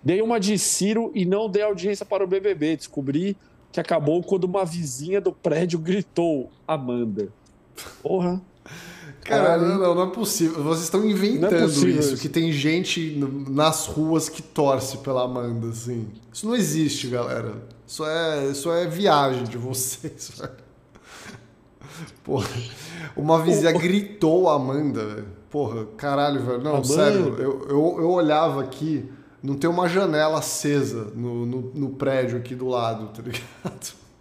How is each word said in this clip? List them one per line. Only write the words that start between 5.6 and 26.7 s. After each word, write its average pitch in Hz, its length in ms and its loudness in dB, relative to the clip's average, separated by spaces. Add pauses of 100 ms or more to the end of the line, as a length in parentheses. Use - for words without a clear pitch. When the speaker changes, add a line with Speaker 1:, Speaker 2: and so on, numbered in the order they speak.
Speaker 1:
gritou: 170 720 0 (180)
'Amanda.'" 120 640 -2 (720)
Porra. 180 400 0 (840)
Speaker 2:
Cara, - 200 4
Speaker 1:
Caralho. 170 240 4
Speaker 2:
não, 196 120 2
não, 175 160 4
não 180 80 4
é 185 60 0
possível. 165 540 0
Vocês 160 220 0
estão 208 200 2
inventando 202 460 2
Speaker 1:
Não 175 60 6
é 165 60 6
possível 147 360 4
Speaker 2:
isso, 143 140 4
Speaker 1:
isso. 120 80 -4
Speaker 2:
que 147 80 -4
tem 165 200 2
gente 160 680 0
no, 139 360 -4
nas 151 320 2
ruas 156 440 0
que - 120 -12
torce 135 580 0
pela 127 260 0
Amanda, 120 420 -4
assim. 113 400 -6 (240)
Isso - 160 -12
não 240 80 0
existe, 156 520 0
galera. 120 540 -4 (240)
Isso - 200 -8
é, 156 420 -2
isso 139 240 -2
é 170 160 0
viagem 147 560 4
de 113 140 -6
vocês, - 720 -6
<laughs> - 80 -20
velho. - 120 -12 (1700)
Porra, 135 240 -4 (680)
uma 160 240 4
vizinha 165 320 4
Speaker 1:
Ô, - 20 4
ô. 175 40 4
Speaker 2:
gritou, 180 680 4
"Amanda", 135 560 0
velho. 104 220 -8 (220)
Porra, 113 360 -4 (120)
caralho, 143 480 0
velho. 123 160 -2
Não, 151 140 -2